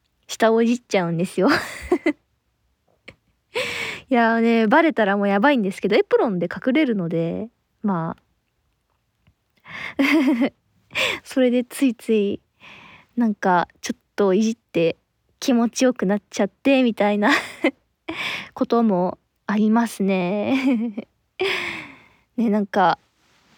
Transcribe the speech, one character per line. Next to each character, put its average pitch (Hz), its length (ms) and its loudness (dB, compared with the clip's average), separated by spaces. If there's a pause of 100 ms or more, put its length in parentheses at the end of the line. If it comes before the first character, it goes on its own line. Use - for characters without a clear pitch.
(260)
下 226 260 2
を 226 100 4
い 233 40 2
じ 240 80 2
っ 240 120 -6
ち 202 120 0
ゃ 180 60 0
う 170 80 -2
ん 165 40 -2
で 175 100 -2
す - 140 -4
よ。 202 120 4
<laughs> - 60 0 (2500)
い 262 60 0
や 226 220 2
ー 226 40 0
ね、 226 260 2
バ 285 160 4
レ 320 100 2
た 220 120 0
ら 196 120 0
も 202 80 0
う 202 40 2
や 196 120 2
ば 285 120 4
い 262 60 2
ん 214 40 0
で 190 80 -2
す - 100 -10
け 233 80 -2
ど、 233 80 2
エ 392 60 4
プ - 160 0
ロ 330 100 0
ン 185 100 -2
で 170 80 -2
隠 247 260 -4
れ 311 120 2
る 240 100 0
の 175 140 -4
で、 170 400 -4 (340)
ま 170 360 -4
あ。 - 40 -20 (1700)
<laughs> 277 560 2 (720)
そ - 160 -4
れ 247 100 4
で 247 140 0
つ - 220 -2
い 233 80 2
つ - 180 -6
い、 202 280 0 (760)
な 240 120 0
ん 208 60 0
か、 180 340 0 (120)
ち - 120 -6
ょ - 20 -8
っ - 40 -20 (180)
と 196 180 2
い 220 80 2
じ 220 80 0
っ 226 40 -4
て - 420 -2 (440)
気 262 140 0
持 233 160 2
ち - 140 -2
よ 254 100 2
く - 100 -6
な 196 120 0
っ 202 120 -6
ち - 140 -4
ゃ - 20 0
っ 185 40 -2
て、 269 340 0
み 233 120 0
た 208 160 0
い 208 80 -2
な 208 120 2 (640)
<laughs> - 600 -12
こ - 140 -4
と 233 160 0
も 185 360 0 (280)
あ 202 100 -2
り 214 140 2
ま 233 160 2
す - 160 -6
ね。 208 1080 -2 (300)
<laughs> 349 440 -6 (540)
ね、 233 140 0
な 208 100 2
ん 202 60 -2
か、 180 320 2 (600)